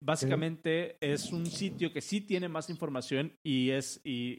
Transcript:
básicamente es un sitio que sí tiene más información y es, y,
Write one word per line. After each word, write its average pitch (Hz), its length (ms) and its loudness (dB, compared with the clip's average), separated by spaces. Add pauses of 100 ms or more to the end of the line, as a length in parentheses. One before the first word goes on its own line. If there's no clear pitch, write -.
básicamente 160 960 2
es 143 320 0
un 170 140 0
sitio 170 440 -2
que 139 120 -4
sí 208 180 0
tiene 180 280 0
más 160 200 -4
información 147 640 -2 (100)
y 131 280 4
es, 135 340 -2
y, 123 340 -4